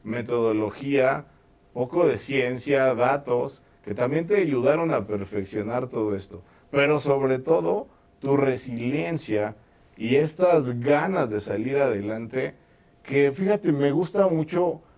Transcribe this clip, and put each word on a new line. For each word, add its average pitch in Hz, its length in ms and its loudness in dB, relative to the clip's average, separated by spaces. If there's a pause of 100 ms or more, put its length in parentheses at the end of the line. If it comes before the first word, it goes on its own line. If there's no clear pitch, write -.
metodología, 120 1200 0 (480)
poco 165 320 0
de 127 120 2
ciencia, 131 800 0
datos, 127 680 0 (200)
que 101 120 -8
también 139 320 0
te 202 100 2
ayudaron 147 560 2
a 110 140 -2
perfeccionar 104 800 -4
todo 110 280 -2
esto. - 280 -12 (260)
Pero 143 300 2
sobre 135 400 2
todo, 170 480 0 (320)
tu 139 180 0
resiliencia 123 1160 -2 (420)
y 117 180 0
estas 151 640 2
ganas 147 500 0
de 104 100 -2
salir 113 380 -4
adelante, 117 800 -2 (480)
que 139 280 2
fíjate, 190 400 0
me 143 200 2
gusta 185 360 2
mucho, 165 540 0 (160)